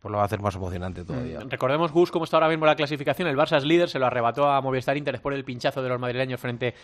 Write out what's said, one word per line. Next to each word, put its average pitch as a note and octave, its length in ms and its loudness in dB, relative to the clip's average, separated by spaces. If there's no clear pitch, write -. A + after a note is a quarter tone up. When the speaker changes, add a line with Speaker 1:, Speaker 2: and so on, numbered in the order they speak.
Speaker 1:
pues G#2 100 -8
lo G#2 60 -2
va G#2 60 4
a - 40 4
hacer G2+ 140 -2
más G2 140 0
emocionante F2+ 480 -6
todavía. E2 380 -8
Speaker 2:
Mm, B2+ 80 -12
recordemos, D3 420 0
Gus, F3 200 4
cómo E3 140 -2
está D#3+ 120 2
ahora D#3+ 120 4
mismo D#3+ 160 2
la D3+ 100 6
clasificación. D3 520 -2
El C#3 100 0
Barça D#3 200 4
es C3+ 80 0
líder, E3+ 240 4
se D3 100 -4
lo B2+ 60 2
arrebató A#2+ 440 2
a C#3 120 2
Movistar C3 360 0
Inter C#3+ 160 -4
después C#3 220 -6
del C3+ 80 -6
pinchazo C3+ 380 -4
de B2+ 80 -2
los B2 100 -2
madrileños B2+ 400 -4
frente A#2+ 340 -4